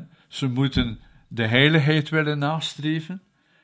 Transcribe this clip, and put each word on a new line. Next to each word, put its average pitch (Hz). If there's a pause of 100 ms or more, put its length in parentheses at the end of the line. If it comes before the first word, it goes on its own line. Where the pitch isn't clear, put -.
(280)
Ze -
moeten 127 (280)
de 117
heiligheid 151
willen 151
nastreven 156 (420)